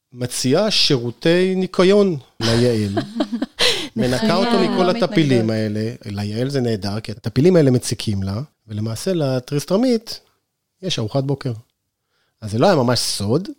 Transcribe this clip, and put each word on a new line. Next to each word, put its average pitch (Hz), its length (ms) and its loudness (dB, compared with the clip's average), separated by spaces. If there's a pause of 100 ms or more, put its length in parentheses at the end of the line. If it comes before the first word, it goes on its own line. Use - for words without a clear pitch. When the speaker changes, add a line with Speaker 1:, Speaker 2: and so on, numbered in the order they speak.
(140)
Speaker 1:
מציעה 127 580 0
שירותי 165 840 2
ניקיון 185 640 4 (220)
ליעל. 113 580 2 (480)
Speaker 2:
<laughs> 403 500 -4
Speaker 1:
מנקה 190 400 0
אותו 240 140 0 (140)
Speaker 2:
נחמד. - 100 0
Speaker 1:
מכל 185 100 0
Speaker 3:
לא 180 80 2 (140)
Speaker 1:
הטפילים 131 420 2
Speaker 3:
מתנגדות. 110 40 0
Speaker 1:
האלה. 110 400 -2 (320)
ליעל 113 260 -4
זה 139 120 -2
נהדר, 104 380 -4
כי - 120 -10
הטפילים 147 440 2
האלה 143 160 6
מציקים 110 520 -2
לה, 98 180 -4 (260)
ולמעשה 110 460 -6
לטריסטרמית 165 1040 -2 (640)
יש 185 180 -4
ארוחת 123 240 -2
בוקר. 135 280 -4 (920)
אז 107 100 -10
זה 110 80 -2
לא 147 80 4
היה 196 80 6
ממש 123 240 2
סוד, 120 480 -2 (120)